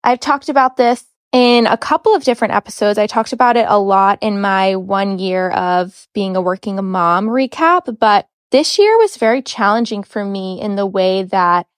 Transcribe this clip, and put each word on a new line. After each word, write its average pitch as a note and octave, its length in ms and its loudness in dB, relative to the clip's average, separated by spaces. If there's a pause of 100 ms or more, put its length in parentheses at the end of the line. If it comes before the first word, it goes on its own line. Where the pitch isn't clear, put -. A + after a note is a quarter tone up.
I've B3 160 0
talked C#4+ 280 -2
about C4 280 2
this A#3+ 280 0 (280)
in A#3+ 340 4
a A#3 100 0
couple - 380 0
of D4+ 100 -2
different A#3 300 0
episodes. G#3 440 -2
I G#3 80 0
talked - 260 -4
about A#3+ 240 2
it A#3 120 2
a G#3 100 2
lot G3 440 2
in G#3 180 -4
my F#3+ 360 0
one G3 420 -4
year F#3 320 -2
of F3+ 640 -2
being F#3+ 220 -4
a F#3 60 0
working F#3+ 420 -4
mom F#3 420 0
recap, C4+ 720 -2
but G#3 300 2 (220)
this - 280 0
year G#4+ 200 4
was G#4+ 180 2
very A#3+ 260 0
challenging G#3+ 600 -2
for G#3 220 -8
me F#3+ 360 -8
in G3+ 160 -6
the G3 100 -2
way F#3+ 380 0
that F3+ 420 0 (120)